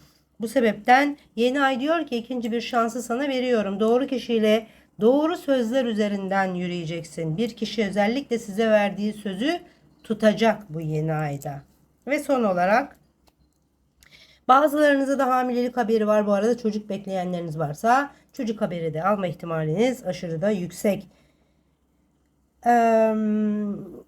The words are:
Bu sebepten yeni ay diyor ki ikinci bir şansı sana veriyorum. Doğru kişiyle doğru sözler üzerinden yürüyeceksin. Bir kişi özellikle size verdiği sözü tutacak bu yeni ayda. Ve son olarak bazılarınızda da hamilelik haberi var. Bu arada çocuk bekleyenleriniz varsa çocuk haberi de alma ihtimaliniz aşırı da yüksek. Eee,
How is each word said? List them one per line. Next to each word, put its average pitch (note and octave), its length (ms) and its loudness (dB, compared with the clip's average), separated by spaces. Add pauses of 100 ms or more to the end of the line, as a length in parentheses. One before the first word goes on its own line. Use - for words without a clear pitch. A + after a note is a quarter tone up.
(420)
Bu A3+ 60 -6
sebepten B3 720 2 (180)
yeni B3+ 260 0
ay C4+ 180 2
diyor D4+ 280 0
ki A#3+ 100 -4
ikinci A#3 340 -6
bir A#3 100 -2
şansı A#3 420 -2
sana B3+ 240 -4
veriyorum. A#3+ 520 0
Doğru A#3+ 280 2
kişiyle A3 600 0 (340)
doğru D4 360 4
sözler B3+ 480 0
üzerinden G3 680 0
yürüyeceksin. E3+ 840 -4
Bir A3+ 120 -2
kişi A3+ 360 -4
özellikle A3 540 0
size A3 300 -2
verdiği G#3 440 2
sözü A3+ 460 -4 (440)
tutacak G#3+ 720 0
bu E3 80 -8
yeni D#3 320 -2
ayda. C#3+ 480 -6 (460)
Ve D4 120 0
son C#4 240 0
olarak G3+ 540 0 (1500)
bazılarınızda C#4 720 4
da C4+ 80 2
hamilelik B3 500 0
haberi G#3+ 300 0
var. G#3+ 200 2
Bu G#3 60 2
arada A3 240 0
çocuk G#3+ 320 -4
bekleyenleriniz F3+ 720 -6
varsa A#3 500 0 (240)
çocuk A3 280 -6
haberi E3 320 -4
de D#3 100 -6
alma G3 240 0
ihtimaliniz E3+ 800 -2
aşırı E3 360 -6
da G3+ 80 0
yüksek. F#3 580 -4 (1600)
Eee, A3+ 460 4 (960)